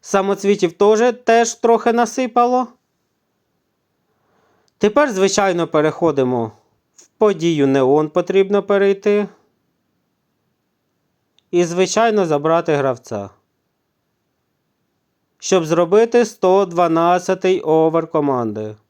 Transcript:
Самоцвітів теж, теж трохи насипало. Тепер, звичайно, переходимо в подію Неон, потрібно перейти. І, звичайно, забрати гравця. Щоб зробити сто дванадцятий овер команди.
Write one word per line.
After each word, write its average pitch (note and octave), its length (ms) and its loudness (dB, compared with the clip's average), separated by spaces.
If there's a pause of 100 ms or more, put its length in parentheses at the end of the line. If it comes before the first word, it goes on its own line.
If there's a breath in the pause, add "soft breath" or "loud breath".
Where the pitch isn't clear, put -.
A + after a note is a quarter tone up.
Самоцвітів G3 720 -2
теж, A3 500 2
теж A#3 320 2
трохи A#3 380 0
насипало. A#3+ 720 -2 (2000)
Тепер, B3 340 0
звичайно, F#3+ 560 0
переходимо C#3 840 -2 (440)
в - 120 -20
подію E3 600 0
Неон, C#3 420 2
потрібно F#3+ 540 0
перейти. G3+ 640 0 (2250)
І, F3 120 0
звичайно, F#3 600 0
забрати D#3+ 500 0
гравця. B2 540 -6 (2000)
Щоб F3+ 260 0
зробити G3+ 600 2
сто G3 400 0
дванадцятий F3 960 0
овер D#3+ 500 0
команди. A2+ 640 -4 (140)